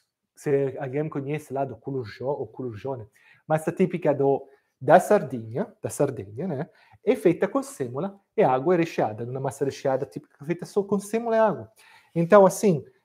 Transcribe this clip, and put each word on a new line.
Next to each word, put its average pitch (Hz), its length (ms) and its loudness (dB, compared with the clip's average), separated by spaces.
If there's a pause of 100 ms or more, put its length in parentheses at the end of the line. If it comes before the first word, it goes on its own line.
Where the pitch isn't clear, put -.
(360)
se 139 440 0
alguém 143 300 -4
conhece 147 440 -8
lá 135 120 -2
do 117 100 -12
culurgio-, 127 540 -8
o 135 180 -6
culurgione, 123 580 -10 (420)
massa 156 240 0
típica 175 420 0
do, 139 340 2 (320)
da 147 200 6
Sardinha, 139 720 -2 (100)
da 113 80 -8
Sardegna, 117 580 -6
né? 135 220 -8 (360)
É 247 100 2
feita 180 320 2
com 269 160 -2
sêmola 143 560 -8 (160)
e 208 80 4
água 139 320 2
recheada, 123 480 -2
uma 127 160 -8
massa 135 240 -4
recheada 135 420 -2
típica - 380 -16
feita 170 220 -6
só - 180 -2
com 202 160 -2
sêmola 226 360 -4
e 220 40 4
água. 147 320 0 (420)
Então, 185 320 8
assim, 185 380 2 (220)